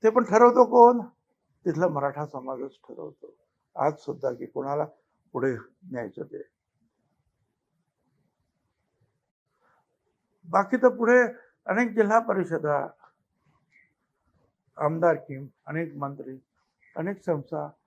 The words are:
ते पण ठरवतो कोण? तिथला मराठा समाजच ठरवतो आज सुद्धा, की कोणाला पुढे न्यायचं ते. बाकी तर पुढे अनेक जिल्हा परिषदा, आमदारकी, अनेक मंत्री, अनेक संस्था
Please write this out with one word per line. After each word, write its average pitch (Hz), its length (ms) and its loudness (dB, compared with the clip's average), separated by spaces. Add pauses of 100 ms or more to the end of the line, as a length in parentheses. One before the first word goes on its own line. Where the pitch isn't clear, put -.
ते 220 80 4
पण 240 140 2
ठरवतो 240 400 6
कोण? 240 360 8 (640)
तिथला 165 240 -2
मराठा 143 380 -4
समाजच 131 480 -12
ठरवतो - 640 -20 (400)
आज 147 220 -2
सुद्धा, 135 340 -6
की 120 140 -12
कोणाला 139 380 -6 (480)
पुढे 127 240 -4 (360)
न्यायचं 117 300 -10
ते. - 200 -14 (4000)
बाकी 190 320 0
तर 247 120 4
पुढे 240 340 4 (440)
अनेक 226 240 -2
जिल्हा 214 280 2
परिषदा, 160 680 -2 (1900)
आमदारकी, 151 760 -2 (160)
अनेक 151 280 -8
मंत्री, 139 440 -12 (580)
अनेक 185 280 -8
संस्था 151 400 -6 (220)